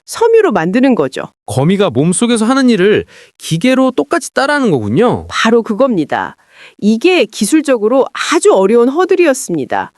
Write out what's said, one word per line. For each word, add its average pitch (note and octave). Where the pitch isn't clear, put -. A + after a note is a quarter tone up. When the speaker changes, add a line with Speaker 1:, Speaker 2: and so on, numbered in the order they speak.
Speaker 1:
섬유로 A4
만드는 G#3
거죠. C3
Speaker 2:
거미가 F3+
몸속에서 G#3
하는 C4
일을 F#3+
기계로 C4
똑같이 C#4+
따라하는 C4+
거군요. B2
Speaker 1:
바로 A3+
그겁니다. G3
이게 A#3
기술적으로 B3
아주 F4+
어려운 A#3
허들이었습니다. C4+